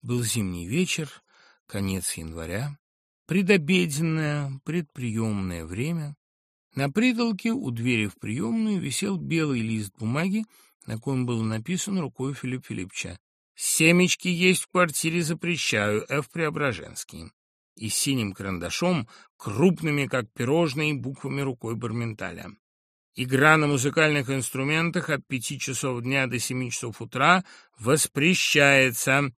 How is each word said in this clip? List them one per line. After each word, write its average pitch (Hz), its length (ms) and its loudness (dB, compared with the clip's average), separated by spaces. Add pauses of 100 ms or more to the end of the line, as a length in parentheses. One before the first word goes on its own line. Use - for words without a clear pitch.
(100)
Был 120 140 0
зимний 92 420 -2
вечер, 156 560 -2 (440)
конец 95 480 -4
января, 85 600 -8 (500)
предобеденное, 160 1400 2
предприёмное 110 1000 -2
время. 147 520 -6 (580)
На 139 160 0
притолке 226 600 2
у - 180 -2
двери 117 380 0
в - 80 -10
приёмную 208 640 -2
висел 190 380 -2
белый 147 420 0
лист 110 360 -2
бумаги, 170 500 -2 (380)
на 117 140 -6
коем 127 280 -2
было 117 180 -2
написано 170 560 -2
рукой 135 340 -4
Филиппа 127 320 -8
Филипповича: 110 540 -8 (340)
"Семечки 175 720 4
есть 180 360 4
в - 40 -10
квартире 170 560 0
запрещаю, 127 880 0
Ф. 139 220 -2
Преображенский". 120 1000 -4 (460)
И 110 120 -6
синим 117 440 0
карандашом, 98 760 -2 (280)
крупными, 147 720 0
как 123 240 -2
пирожные, 151 600 0
буквами 135 500 -6
рукой 120 340 -6
Барменталя: 110 720 -6 (640)
"Игра 131 420 6
на 151 120 4
музыкальных 143 600 2
инструментах 143 800 -2
от 143 160 -2
пяти 135 360 -6
часов 127 420 -4
дня 131 240 0
до 120 140 -2
семи 127 320 -4
часов - 280 -8
утра 147 440 4 (340)
воспрещается". 139 1600 4